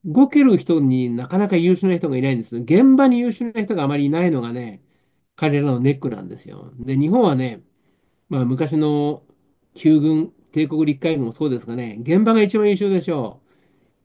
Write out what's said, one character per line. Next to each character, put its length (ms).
動 240
け 140
る 140
人 220
に 300
な 180
か 100
な 100
か 100
優 180
秀 120
な 100
人 120
が 80
い 40
な 100
い 40
ん 40
で 60
す。 120
現 380
場 120
に 120
優 120
秀 200
な 120
人 120
が 80
あ 40
ま 100
り 80
い 40
な 160
い 60
の 100
が 120
ね、 280
彼 260
ら 100
の 80
ネ 120
ッ 80
ク 100
な 120
ん 80
で 80
す 120
よ。 300
で、 180
日 120
本 120
は 140
ね、 260
ま 120
あ、 40
昔 320
の 460
旧 240
軍、 320
帝 160
国 180
陸 160
海 160
軍 80
も 80
そ 140
う 20
で 100
す 80
が 80
ね、 260
現 220
場 100
が 80
一 160
番 120
優 80
秀 120
で 120
し 100
ょ 320
う。 20